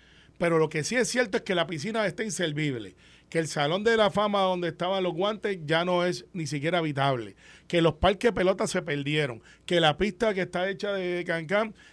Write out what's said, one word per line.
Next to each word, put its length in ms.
Pero 200
lo 100
que 160
sí 100
es 140
cierto 300
es 40
que 140
la 100
piscina 400
está 160
inservible, 720
que 100
el 80
Salón 340
de 140
la 140
Fama 320
donde 260
estaban 340
los 120
guantes 500
ya 200
no 200
es 300
ni 120
siquiera 320
habitable, 560
que 160
los 120
parques 340
de 60
pelota 340
se 140
perdieron, 600
que 160
la 160
pista 380
que 80
está 260
hecha 240
de 340
cancán 480